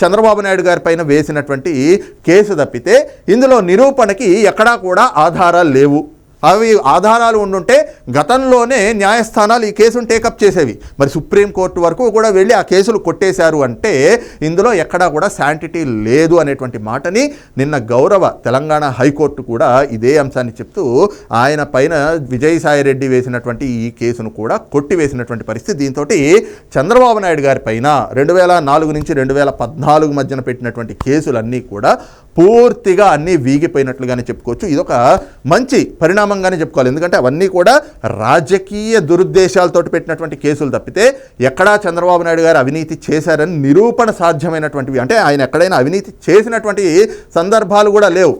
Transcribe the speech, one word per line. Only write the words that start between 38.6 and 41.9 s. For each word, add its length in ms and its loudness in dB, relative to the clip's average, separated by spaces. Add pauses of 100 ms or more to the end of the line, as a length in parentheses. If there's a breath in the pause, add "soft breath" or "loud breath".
దురుద్దేశాలతోటి 840 2
పెట్టినటువంటి 420 -6
కేసులు 400 -4
తప్పితే, 280 -2 (440 loud breath)
ఎక్కడా 240 2 (120)
చంద్రబాబు 380 0